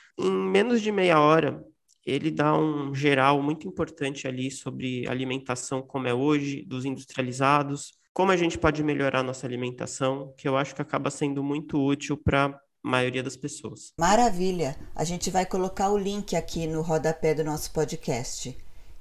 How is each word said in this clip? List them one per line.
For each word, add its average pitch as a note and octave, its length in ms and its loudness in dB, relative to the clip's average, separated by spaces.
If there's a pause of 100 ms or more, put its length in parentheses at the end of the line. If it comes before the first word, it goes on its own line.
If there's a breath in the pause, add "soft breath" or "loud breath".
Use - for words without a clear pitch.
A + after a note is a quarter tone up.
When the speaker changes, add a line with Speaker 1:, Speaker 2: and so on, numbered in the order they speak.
(160 soft breath)
Speaker 1:
Em F#3+ 140 0
menos F#3+ 500 2
de G#3+ 120 0
meia F3+ 280 6
hora, D3+ 440 4 (420)
ele C#3+ 240 -2
dá D#3 260 2
um D3 380 0
geral C#3 480 4
muito D#3 260 -2
importante C#3+ 600 -6
ali C3 240 -4
sobre B2+ 560 -6
alimentação C3 720 -4
como C3 260 -4
é A#2+ 60 2
hoje, C#3+ 540 0
dos B2+ 180 -6
industrializados, C#3 1080 0 (200)
como F#3+ 180 4
a F3+ 60 6
gente E3+ 220 0
pode D3+ 240 2
melhorar C#3 400 2
nossa C3 240 -6
alimentação, B2 880 -4
que - 100 -6
eu C3+ 80 2
acho C3+ 200 0
que D3 80 -6
acaba C#3+ 260 -2
sendo C#3 340 -2
muito D3 400 -2
útil C#3 320 0
pra C#3 400 2 (280)
maioria B2+ 400 0
das C3+ 120 -8
pessoas. - 640 -12
Speaker 2:
Maravilha! F#3 760 4 (200)
A - 80 -2
gente F3 280 -4
vai F#3 160 2
colocar F#3+ 420 -2
o G#3 80 2
link G3+ 380 -2
aqui E3 320 -2
no D#3+ 160 -2
rodapé D#3+ 500 2
do D3+ 100 0
nosso D3+ 280 -4
podcast. D3 840 -4 (460)